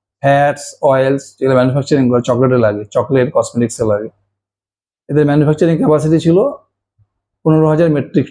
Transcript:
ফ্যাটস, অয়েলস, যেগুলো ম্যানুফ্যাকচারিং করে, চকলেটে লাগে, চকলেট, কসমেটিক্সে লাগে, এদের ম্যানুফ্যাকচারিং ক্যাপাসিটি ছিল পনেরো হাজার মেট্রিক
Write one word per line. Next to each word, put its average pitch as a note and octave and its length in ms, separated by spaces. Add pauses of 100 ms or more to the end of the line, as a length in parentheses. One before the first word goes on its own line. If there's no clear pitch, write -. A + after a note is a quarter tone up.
(200)
ফ্যাটস, C#3+ 640
অয়েলস, C3+ 560
যেগুলো C3 180
ম্যানুফ্যাকচারিং C3 540
করে, B2 120
চকলেটে B2 360
লাগে, G#2 260
চকলেট, B2+ 500
কসমেটিক্সে A#2+ 500
লাগে, G#2+ 240 (1000)
এদের D3 180
ম্যানুফ্যাকচারিং D3+ 500
ক্যাপাসিটি D3+ 440
ছিল E3 180 (1040)
পনেরো D#3 260
হাজার D#3 200
মেট্রিক C#3+ 400